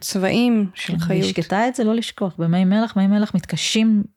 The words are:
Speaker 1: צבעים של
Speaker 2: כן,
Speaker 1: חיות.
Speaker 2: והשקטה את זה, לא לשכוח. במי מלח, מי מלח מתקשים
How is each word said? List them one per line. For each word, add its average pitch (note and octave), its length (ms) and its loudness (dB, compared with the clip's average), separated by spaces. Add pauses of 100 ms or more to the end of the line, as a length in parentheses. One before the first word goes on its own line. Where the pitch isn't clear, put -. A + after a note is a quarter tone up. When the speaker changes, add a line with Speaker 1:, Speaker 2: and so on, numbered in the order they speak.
Speaker 1:
צבעים G#3 720 0
של - 200 -8
Speaker 2:
כן, E3+ 60 -2
Speaker 1:
חיות. E3 260 0
Speaker 2:
והשקטה F#3+ 420 0
את B3+ 80 -2
זה, A#3+ 80 -2
לא A3 120 2
לשכוח. G#3+ 420 -4
במי E3+ 280 2
מלח, G#3+ 320 2
מי F#3+ 100 4
מלח G#3 280 2
מתקשים G#3 680 0 (140)